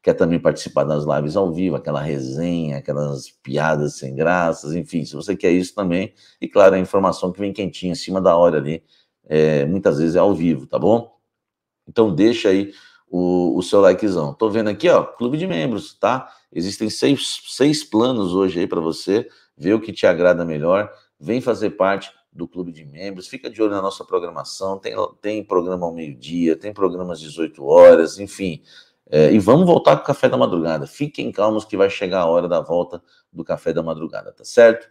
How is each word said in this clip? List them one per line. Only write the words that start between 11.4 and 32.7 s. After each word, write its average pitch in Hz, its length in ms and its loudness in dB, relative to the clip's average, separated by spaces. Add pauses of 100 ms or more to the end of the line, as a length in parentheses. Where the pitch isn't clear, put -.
Então, 110 300 2
deixa 110 340 2
aí 98 220 0 (380)
o, 90 480 0
o 92 40 -2
seu 101 200 2
likezão. 90 520 2
Tô 110 160 -2
vendo 107 200 -2
aqui, 104 200 0
ó, 127 140 4
clube 123 340 -6
de 175 80 -4
membros, 156 480 -6
tá? 123 380 -4 (200)
Existem 101 380 -6
seis, - 580 -4
seis 147 360 0
planos 107 500 -2
hoje 92 280 0
aí 98 60 -2
pra 90 120 -4
você, 90 480 -4 (300)
ver 85 160 0
o 113 80 0
que - 100 -14
te 98 160 0
agrada 87 380 2
melhor, 85 460 -2 (280)
vem 107 220 -4
fazer 107 300 -2
parte 98 400 -2 (200)
do 85 160 -14
clube 87 240 -12
de 78 140 -20
membros, 90 420 -16
fica 127 220 -14
de 110 120 -6
olho 104 100 2
na 98 100 -4
nossa 95 240 -6
programação, 87 720 -6
tem, 113 160 -10 (280)
tem 107 220 -6
programa 90 420 -4
ao 82 80 -8
meio-dia, 80 640 -4
tem 101 160 -12
programa 90 400 -4
às 80 80 -10
dezoito 78 460 -10
horas, 82 540 10
enfim. 95 420 -10 (480)
É, 76 220 4
e 107 80 6
vamos 131 260 4
voltar 156 300 4
com - 80 -8
o - 20 -12
Café - 220 0
da 131 80 2
Madrugada. 80 500 -2
Fiquem 139 460 -8
calmos 107 320 0
que - 140 -8
vai 98 120 2
chegar 95 300 -4
a 85 60 0
hora 85 200 2
da 85 140 0
volta 85 420 -4 (300)